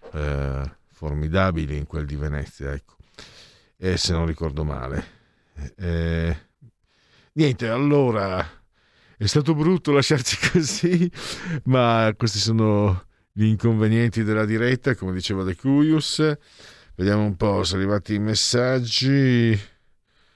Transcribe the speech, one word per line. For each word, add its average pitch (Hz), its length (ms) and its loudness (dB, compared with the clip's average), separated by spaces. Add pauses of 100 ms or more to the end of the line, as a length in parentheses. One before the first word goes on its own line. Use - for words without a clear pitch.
(120)
eh, 69 600 -4 (200)
formidabili 78 840 -2
in 71 80 -6
quel 76 200 -8
di 71 100 -8
Venezia, 71 560 -6
ecco. - 240 -12 (840)
E 92 200 0
se 90 160 0
non 82 120 0
ricordo 78 380 -4
male. 67 400 -6 (760)
Eh, 82 580 -2 (1000)
niente, 139 340 0
allora, 117 760 2 (760)
è 107 80 -2
stato 151 280 2
brutto 151 380 2
lasciarci 139 500 2
<laughs> 147 100 0
così, 170 580 2 (560)
ma 117 520 4
questi 110 220 -2
sono 104 680 2 (260)
gli 107 140 0
inconvenienti 110 800 2
della 107 220 0
diretta, 120 500 0
come 92 180 -6
diceva 95 300 -4
De 92 120 -4
Cuius. 151 840 2 (580)
Vediamo 104 280 0
un 104 120 -2
po', 98 280 0
sono 92 180 -2
arrivati 101 340 -2
i 104 40 0
messaggi. 123 1500 2 (680)